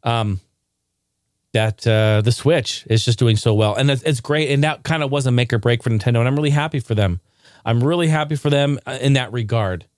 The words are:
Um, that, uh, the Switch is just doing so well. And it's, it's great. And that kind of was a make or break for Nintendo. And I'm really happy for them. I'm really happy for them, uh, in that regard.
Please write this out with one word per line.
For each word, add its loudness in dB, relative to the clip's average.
Um, -2
that, -2
uh, 4
the 2
Switch -2
is 2
just 0
doing 2
so 0
well. 2
And 2
it's, 0
it's -2
great. -2
And 2
that -2
kind -2
of -4
was -2
a 0
make 2
or 0
break 0
for -2
Nintendo. 0
And 2
I'm 0
really 0
happy 0
for -4
them. 0
I'm 0
really 0
happy 0
for -2
them, 0
uh, -10
in 2
that 0
regard. -4